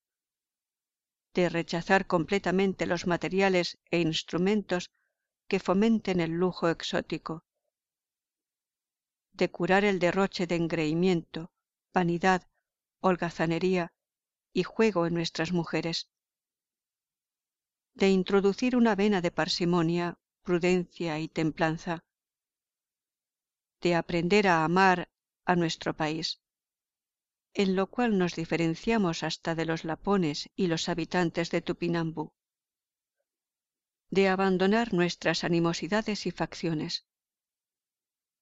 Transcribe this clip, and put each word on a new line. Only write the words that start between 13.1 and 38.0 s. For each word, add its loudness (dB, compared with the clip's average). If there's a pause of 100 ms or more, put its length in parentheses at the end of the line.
y 0
juego 0
en -2
nuestras -2
mujeres, -4 (1900)
de 4
introducir 2
una 4
vena 2
de 0
parsimonia, 0 (240)
prudencia 0
y -6
templanza, -2 (1800)
de 0
aprender 2
a 4
amar 4 (340)
a 2
nuestro -2
país, -6 (1120)
en 0
lo 0
cual 0
nos 0
diferenciamos -2
hasta -4
de -4
los -4
lapones -2
y 0
los -2
habitantes -2
de 0
Tupinambú, -4 (1800)
de 2
abandonar 2
nuestras 0
animosidades -2
y -4
facciones, -6 (1400)